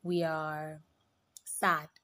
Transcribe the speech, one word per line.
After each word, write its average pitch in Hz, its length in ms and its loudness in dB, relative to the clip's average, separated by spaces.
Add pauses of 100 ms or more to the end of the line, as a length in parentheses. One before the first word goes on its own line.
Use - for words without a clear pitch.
we 175 180 2
are 156 600 -2 (600)
sad 160 440 2 (160)